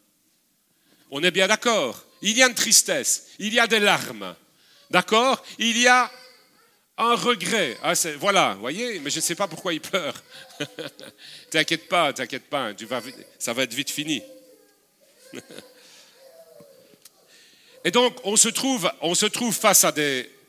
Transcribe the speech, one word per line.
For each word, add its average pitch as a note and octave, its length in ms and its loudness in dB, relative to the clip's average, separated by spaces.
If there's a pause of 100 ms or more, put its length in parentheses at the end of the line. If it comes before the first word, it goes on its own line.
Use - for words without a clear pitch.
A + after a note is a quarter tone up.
(1120)
On C#3 120 -8
est F3+ 80 4
bien F#3 160 2
d'accord ? F#3+ 580 0 (160)
Il G#3 160 0
y C4 60 6
a B3+ 60 8
une A#3 60 -6
tristesse, - 760 0 (100)
il G#3 160 -6
y A#3+ 60 4
a A#3 60 4
des G#3+ 140 2
larmes, A#2 560 0 (540)
d'accord ? A3+ 520 2 (160)
Il A3 200 0
y B3 80 4
a B3 240 6 (880)
un A#3 160 2
regret. F3+ 680 -2
Ah, E3 120 0
c'est, D#3+ 200 -2
voilà, D#3 400 2
vous G2 60 -14
voyez, F#3+ 400 -6
mais C#3+ 100 -8
je C3 60 -4
ne D#3+ 60 -6
sais E3+ 140 -2
pas G3+ 120 -4
pourquoi E3 240 -6
il D#3 80 -4
pleure. D#3 420 -6 (360)
<laughs> - 920 -14
T'inquiète D#3+ 380 0
pas, E3 240 2
t'inquiète B2 380 -10
pas, B2 240 -4
tu G#2+ 120 -16
vas A#2+ 140 -6
vi-, B2 140 -12 (240)
ça A#2+ 140 -4
va B2 100 -2
être A#2+ 100 -4
vite C3 180 -6
fini. D3 320 -4 (1080)
<laughs> - 80 -14 (2500)
Et F3 60 -2
donc, A#3+ 340 2
on G3+ 120 0
se A3+ 120 4
trouve, A#3 520 -2
on E3 140 0
se G#3 100 0
trouve A3 300 -2
face G3 300 4
à D#3+ 80 2
des, C#3 380 -2 (180)